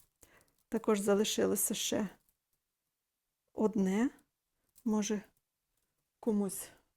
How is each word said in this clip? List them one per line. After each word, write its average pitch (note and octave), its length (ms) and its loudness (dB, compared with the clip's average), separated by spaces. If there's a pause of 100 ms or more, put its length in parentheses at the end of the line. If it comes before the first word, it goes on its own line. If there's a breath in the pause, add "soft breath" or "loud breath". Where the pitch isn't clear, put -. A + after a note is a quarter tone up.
(680 soft breath)
Також A3 320 0
залишилося G3+ 760 2
ще - 340 -2 (1400)
одне. G#3 580 0 (760)
Може, G#3+ 380 0 (1000)
комусь G3+ 500 -2 (260)